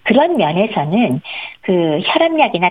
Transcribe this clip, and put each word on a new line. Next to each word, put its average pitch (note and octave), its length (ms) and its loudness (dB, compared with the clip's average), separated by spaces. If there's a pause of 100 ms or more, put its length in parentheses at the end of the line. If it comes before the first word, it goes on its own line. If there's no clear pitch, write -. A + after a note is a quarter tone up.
그런 D4+ 320 2
면에서는 F3 840 0 (420)
그 E3+ 420 0
혈압약이나 D4+ 680 0